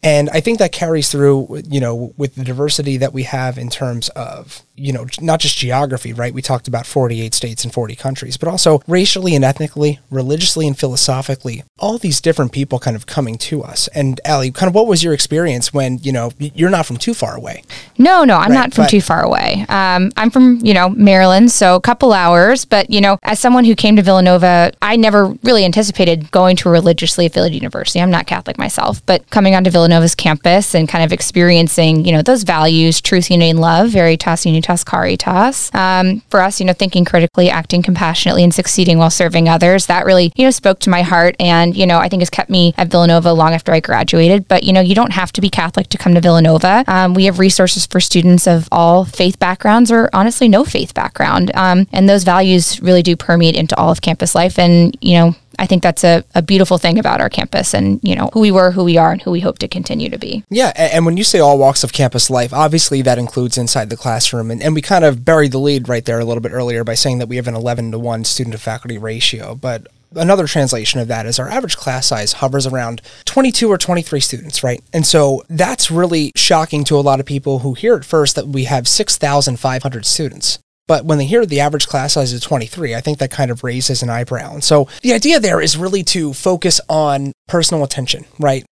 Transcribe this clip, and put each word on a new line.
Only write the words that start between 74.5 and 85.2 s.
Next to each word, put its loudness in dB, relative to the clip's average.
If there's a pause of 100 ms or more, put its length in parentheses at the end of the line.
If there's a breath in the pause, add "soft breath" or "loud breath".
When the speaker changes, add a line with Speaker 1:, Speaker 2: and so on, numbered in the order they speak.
Speaker 1:
right? -4 (100)
And -2
so 0
that's -2
really -2
shocking 0
to 0
a 2
lot 2
of -6
people -6
who -6
hear 0
at -8
first 0
that -8
we -4
have -4
six -2
thousand -2
five -4
hundred -8
students. -6 (280)
But 0
when 0
they -2
hear 0
the -2
average -2
class -4
size -2
is -10
twenty-three, -6
I -8
think -6
that -4
kind -4
of -10
raises -4
an -6
eyebrow. -8
And -10
so 2 (160 loud breath)
the 0
idea 0